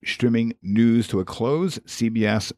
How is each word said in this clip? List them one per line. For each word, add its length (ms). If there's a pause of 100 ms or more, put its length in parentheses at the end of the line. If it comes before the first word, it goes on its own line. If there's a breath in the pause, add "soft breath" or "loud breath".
streaming 560
news 480
to 100
a 60
close, 600
C 220
B 180
S 320